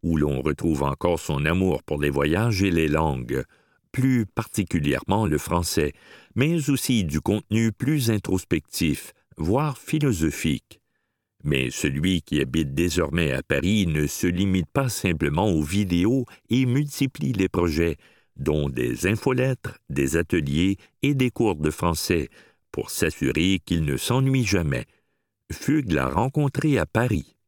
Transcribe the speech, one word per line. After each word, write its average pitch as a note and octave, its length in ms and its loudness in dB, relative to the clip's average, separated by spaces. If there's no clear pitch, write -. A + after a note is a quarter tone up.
où E2 160 2
l'on C#2+ 240 0
retrouve D2+ 400 0
encore D2+ 360 0
son D2 280 -2
amour F2+ 360 2
pour D2 160 -4
les C#2+ 120 0
voyages F2 520 2
et G2 80 2
les D#2+ 180 2
langues, C2 540 -2
plus B2+ 360 2
particulièrement F2+ 960 -2
le D2+ 140 0
français, E2 560 0
mais D3 340 0
aussi B2 360 2
du D#2 180 -2
contenu G#2+ 500 0
plus B2+ 380 0
introspectif, F2+ 1040 -2
voire B2 400 0
philosophique. E2 1040 -2
Mais C2 280 0
celui D#2 500 0
qui C#2+ 220 -2
habite C#2 320 -2
désormais D#2+ 580 0
à C2 100 -2
Paris F#2 440 0
ne D2+ 200 0
se - 200 -4
limite F#2 440 0
pas C3+ 200 0
simplement D#2+ 580 0
aux E2 140 2
vidéos F#2+ 640 0
et B2+ 160 2
multiplie C#3 680 -2
les F#2+ 160 2
projets, E2 480 0
dont D2 320 0
des B1+ 380 -2
infolettres, B2+ 720 -2
des C#2+ 300 0
ateliers E2 580 0
et C#3+ 140 2
des B2+ 160 2
cours G#2+ 260 0
de D2+ 140 0
français, E2 580 0
pour - 180 -6
s'assurer E2+ 760 0
qu'il E2 200 0
ne C#2+ 120 -2
s'ennuie C3 480 0
jamais. E2 400 0
Fugue C#3 400 -2
l'a C2 160 2
rencontré C3+ 720 0
à D#2 80 0
Paris. A2 500 0